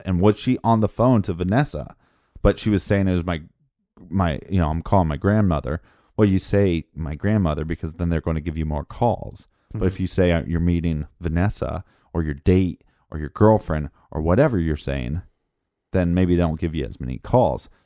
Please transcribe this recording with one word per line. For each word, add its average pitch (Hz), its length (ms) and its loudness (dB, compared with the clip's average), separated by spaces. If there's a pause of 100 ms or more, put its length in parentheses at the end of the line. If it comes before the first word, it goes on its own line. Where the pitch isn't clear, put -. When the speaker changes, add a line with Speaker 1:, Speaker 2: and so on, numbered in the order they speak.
Speaker 1:
And 90 140 0
was 104 180 4
she - 260 -2
on 113 180 2
the 101 80 2
phone 120 340 2
to 92 100 -4
Vanessa? 90 600 -4 (480)
But 101 160 4
she - 100 -2
was 101 140 2
saying 98 240 0
it 92 60 2
was 87 120 0
my, 87 160 -4 (680)
my, 85 300 0 (100)
you 95 100 0
know, 80 100 2
"I'm 82 140 -4
calling 92 240 2
my 76 100 -2
grandmother." 85 640 0 (340)
Well, 107 120 4
you 95 100 4
say 95 560 0
"my 76 220 -8
grandmother" 82 500 0
because 80 300 -6
then 85 140 -4
they're 82 120 0
gonna 80 200 -4
give 78 160 -6
you 80 80 -4
more 76 200 -6
calls. - 640 -6 (260)
But 101 140 -2
if 95 60 -2
Speaker 2:
Mm-hmm. 92 100 -6
Speaker 1:
you 92 40 -2
say, 90 260 2
uh, 82 120 0
you're 82 140 -2
meeting 85 480 0 (120)
Vanessa 85 640 -4 (300)
or 85 80 -2
your 76 140 -2
date 92 480 2 (260)
or - 80 -10
your 76 120 -8
girlfriend 85 600 2 (220)
or 78 100 -4
whatever 101 380 2
you're 80 180 0
saying, 69 460 -6 (720)
then 87 200 0
maybe 87 220 4
they 87 60 2
don't 80 180 -2
give 80 160 -4
you 73 100 -4
as 53 140 -12
many 64 180 -8
calls. 98 520 0 (160)